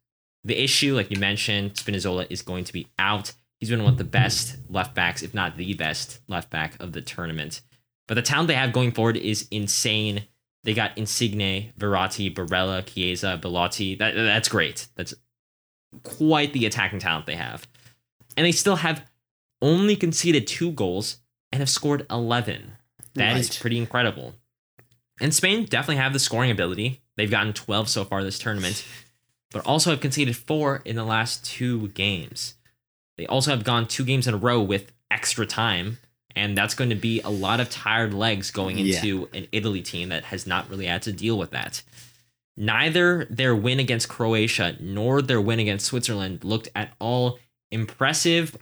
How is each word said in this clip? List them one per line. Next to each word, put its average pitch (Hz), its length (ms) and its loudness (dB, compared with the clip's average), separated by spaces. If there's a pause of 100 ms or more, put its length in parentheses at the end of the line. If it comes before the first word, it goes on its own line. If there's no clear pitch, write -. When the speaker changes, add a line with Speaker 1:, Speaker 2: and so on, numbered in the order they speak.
(420)
Speaker 1:
The 104 160 -2
issue, 135 380 2
like 101 140 0
you 101 80 -2
mentioned, 101 560 0
Spinazzola 90 560 -2
is 90 120 -8
going 90 220 -6
to - 80 -12
be 85 160 -10 (100)
out. 98 360 0 (260)
He's 110 100 -4
been 117 140 2
one 123 80 6
of 127 60 0
the 101 60 -4
best - 520 0 (140)
left 92 240 -2
backs, 87 280 0
if 82 120 -10
not 90 220 -2
the 90 180 -4
best 78 440 -6 (100)
left 90 220 -6
back 78 320 -6
of 90 100 -10
the 80 100 -10
tournament. 80 580 -8 (480)
But 110 60 -2
the 120 80 2
talent 147 260 2
they 160 60 2
have 127 180 2
going 123 200 2
forward 117 240 4
is - 340 -2
insane. 107 760 0 (380)
They 110 120 0
got 107 240 0
Insigne, 104 800 -2
Verratti, 98 540 0
Barella, 92 520 0
Chiesa, 90 560 -2
Belotti. 90 540 -2
That, 107 220 0
that's 110 320 2
great. 82 480 0
That's - 180 -8 (880)
quite 151 500 2
the 120 140 2
attacking 101 320 0
talent 82 280 -2
they 76 100 -6
have. 60 300 -10 (720)
And 156 80 4
they 175 80 6
still 190 240 4
have 160 280 0 (580)
only 185 340 6
conceded 165 500 4
two 170 260 -2
goals 104 460 -2 (340)
and 131 80 -2
have 135 100 0
scored 143 400 0
eleven. 117 600 0 (420)
That 117 220 4
is 120 120 2
Speaker 2:
Right. - 120 -6
Speaker 1:
pretty 117 180 0
incredible. 113 560 0 (880)
And 151 140 2
Spain 202 300 2
definitely 139 380 0
have 135 100 2
the 139 60 0
scoring 123 320 2
ability. 98 500 0 (160)
They've 104 140 2
gotten 104 240 2
twelve 107 340 -2
so 101 160 -2
far 98 180 -2
this 98 160 -4
tournament, 101 460 -2 (680)
but 104 120 -6
also 160 260 4
have 143 100 2
conceded 131 360 0
four 147 480 0
in 113 120 -4
the 113 80 -2
last 110 400 0
two 120 440 -2
games. 95 640 -4 (600)
They 85 100 -6
also 135 260 2
have 113 120 0
gone 117 220 2
two - 180 -4
games 127 220 2
in 113 80 2
a 104 40 0
row 120 220 4
with 98 320 0 (180)
extra 110 360 -2
time, 110 500 0 (380)
and 101 240 0
that's 107 160 0
going 123 160 0
to 110 60 0
be 113 260 0
a 101 80 -6
lot 101 300 0
of 120 100 -2
tired 110 420 0
legs 104 380 0
going 92 260 -4
Speaker 2:
Yeah. 95 200 2
Speaker 1:
into 95 360 -2
an - 200 -10
Italy 101 280 -2
team 87 300 -8
that 82 140 -4
has - 220 -8
not 90 220 -2
really 98 160 -8
had 87 180 -2
to 107 100 -4
deal 104 260 0
with 85 140 -4
that. 55 300 -6 (760)
Neither 160 720 4
their 127 260 4
win 123 240 2
against 123 300 0
Croatia 110 720 2
nor 107 420 2
their 131 180 2
win 113 200 2
against 104 260 0
Switzerland 98 580 -2
looked 110 300 -2
at 104 240 -6
all 123 400 0 (320)
impressive 156 920 0